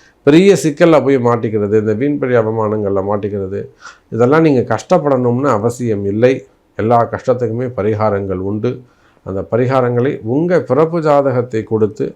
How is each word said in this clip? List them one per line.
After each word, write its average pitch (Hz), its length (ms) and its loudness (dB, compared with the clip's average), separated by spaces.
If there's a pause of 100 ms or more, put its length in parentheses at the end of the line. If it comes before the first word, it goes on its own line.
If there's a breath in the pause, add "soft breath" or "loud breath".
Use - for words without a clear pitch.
(260 soft breath)
பெரிய 180 380 6
சிக்கல்ல 160 400 4
போய் 139 140 2 (100)
மாட்டிக்கிறது, 107 540 0
இந்த 107 200 0
வீண்பழி 139 400 -2
அவமானங்கள்ல 107 680 -2
மாட்டிக்கிறது, 101 520 -6 (540 loud breath)
இதெல்லாம் 135 320 4
நீங்க 131 160 2 (100)
கஷ்டப்படணும்னு 131 840 0
அவசியம் 110 480 -4
இல்லை. 110 280 2 (420)
எல்லா 117 240 2 (140)
கஷ்டத்துக்குமே 120 540 -2 (120)
பரிகாரங்கள் 101 640 -2 (100)
உண்டு. 107 200 -4 (540 soft breath)
அந்த 95 260 -6
பரிகாரங்களை 123 640 0 (100)
உங்க 151 380 0
பிறப்பு 160 400 0
ஜாதகத்தை 131 640 0
கொடுத்து 110 520 -2